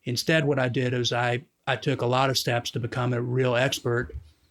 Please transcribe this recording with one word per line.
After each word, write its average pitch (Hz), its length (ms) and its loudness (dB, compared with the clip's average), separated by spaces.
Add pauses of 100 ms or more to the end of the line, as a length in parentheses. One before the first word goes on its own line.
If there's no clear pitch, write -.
Instead, 151 400 0
what 143 140 2
I 127 100 0
did 123 240 0
is 123 180 0
I, 120 320 0 (240)
I 131 80 2
took - 260 -2
a 127 40 0
lot 127 240 2
of 127 80 0
steps 120 340 -2
to 123 80 -4
become 120 340 -2
a 120 80 -2
real 123 340 2
expert, 123 600 0 (360)